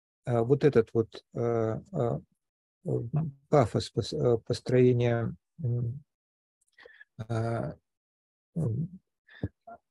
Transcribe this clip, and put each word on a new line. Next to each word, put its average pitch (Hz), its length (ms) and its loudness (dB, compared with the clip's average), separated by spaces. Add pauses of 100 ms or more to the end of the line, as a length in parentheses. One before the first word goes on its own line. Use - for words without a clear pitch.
(260)
э, 120 160 2
вот 135 220 2
этот 131 300 4
вот, - 300 -2 (120)
э, 139 40 -6 (540)
э, 139 260 -2 (680)
м, 139 520 -4 (120)
пафос 117 460 2
пос-, - 220 -4
э, 123 220 2
построения, 120 960 2 (280)
м, 120 400 -4 (1300)
э, 117 440 -4 (840)
м, 151 320 -2 (1000)